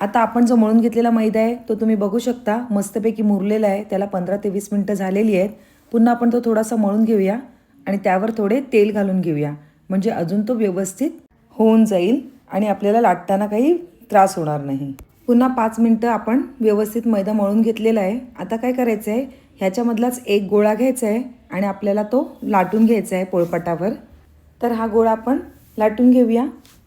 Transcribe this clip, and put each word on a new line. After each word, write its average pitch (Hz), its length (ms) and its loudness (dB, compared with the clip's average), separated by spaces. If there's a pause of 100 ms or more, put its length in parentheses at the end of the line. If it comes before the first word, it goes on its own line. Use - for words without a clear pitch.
आता 208 180 -2
आपण 233 260 2
जो 240 100 4
मळून 226 240 4
घेतलेला 233 320 2
मैदा 220 280 2
आहे 233 160 0 (140)
तो 220 60 -2
तुम्ही 220 200 0
बघू 202 240 0
शकता 233 380 -2 (140)
मस्तपैकी 214 520 -2
मुरलेला 208 440 0
आहे, 202 160 -2
त्याला 196 220 -4
पंधरा 190 320 -4
ते 202 120 -6
वीस 202 220 -6
मिनिटं 202 220 -2
झालेली 196 440 0
आहेत. 190 120 0 (420)
पुन्हा 233 220 4
आपण 240 200 0
तो 240 60 0
थोडासा 226 360 0
मळून 208 280 0
घेऊया 214 340 2 (500)
आणि 196 100 -2
त्यावर 190 400 0
थोडे 214 220 0 (140)
तेल 214 180 4
घालून 196 300 0
घेऊया, 147 320 -2 (360)
म्हणजे 196 220 0
अजून 196 360 -2
तो 254 60 0
व्यवस्थित 202 580 -2 (440)
होऊन 220 300 4
जाईल 208 360 2 (260)
आणि 208 200 -2
आपल्याला 202 340 2
लाटताना 196 460 0
काही 247 280 2 (360)
त्रास 196 260 4
होणार 151 260 -4
नाही. 139 280 -6 (360)
पुन्हा 247 220 4
पाच 226 300 -2
मिनिटं 226 280 2
आपण 226 340 0 (180)
व्यवस्थित 214 480 0
मैदा 208 260 0
मळून 208 280 2
घेतलेला 220 400 0
आहे. 208 180 -2 (180)
आता 185 180 -8
काय 247 180 -4
करायचं 220 380 -2
आहे, 254 140 -2 (300)
ह्याच्यामधलाच 233 680 -2
एक 202 240 -2
गोळा 208 240 2
घ्यायचा 247 340 0
आहे 220 140 0 (300)
आणि 190 160 -2
आपल्याला 202 360 -2
तो 254 240 -2 (160)
लाटून 208 420 2
घ्यायचा 220 300 0
आहे 185 100 -2
पोळपाटावर. 175 680 -2 (680)
तर 240 100 -2
हा 226 160 -2
गोळा 226 240 2
आपण 247 280 -2 (380)
लाटून 220 340 4
घेऊया. 240 340 4 (420)